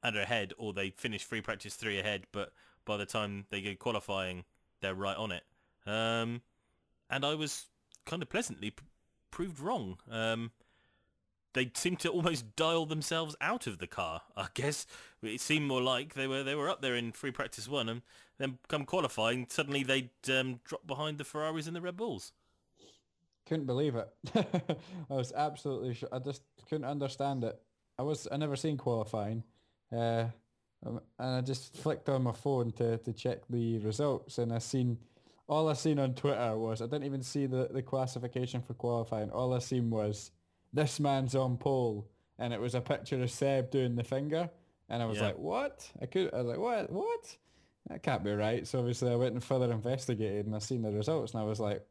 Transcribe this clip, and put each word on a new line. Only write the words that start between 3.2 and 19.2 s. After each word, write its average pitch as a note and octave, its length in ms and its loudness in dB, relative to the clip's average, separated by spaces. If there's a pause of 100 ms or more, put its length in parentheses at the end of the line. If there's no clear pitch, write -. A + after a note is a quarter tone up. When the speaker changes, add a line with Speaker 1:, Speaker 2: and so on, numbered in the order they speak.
Speaker 1:
they G2+ 100 -2
go G2 160 -4
qualifying, F#2+ 680 -2 (360)
they're F#2+ 140 0
right G2 220 -2
on G#2+ 140 -4
it." F2 140 -6 (420)
Um, A2+ 560 0 (680)
and C3+ 160 -2
I D3+ 100 2
was D#3 320 -4 (400)
kind F3 160 -4
of - 60 -8
pleasantly A2 420 -4
p-, - 140 -20 (460)
proved E3+ 300 -6
wrong. C#3 380 -2 (120)
Um, A2+ 400 0 (1040)
they B2+ 220 2
seemed F3+ 240 0
to F3 100 0
almost D#3 460 2
dial D#3+ 320 4
themselves D#3 540 -2
out G3+ 260 0
of G2 120 -6
the F2 100 -8
car, E2 340 -4 (140)
I F#2+ 180 -2
guess. C#3+ 320 0 (340)
It A2+ 200 -4
seemed D3+ 260 2
more C3 160 2
like C3 320 0
they C3+ 140 -2
were, C3+ 160 -2
they C3+ 100 -2
were D3 160 0
up F3 100 -2
there B2+ 140 2
in A#2+ 160 0
free C3+ 220 -6
practice - 360 -6
one, B2+ 200 0
and A#2 140 -4 (360)
then C3+ 200 -4 (100)
come D3 160 0
qualifying, B2+ 680 2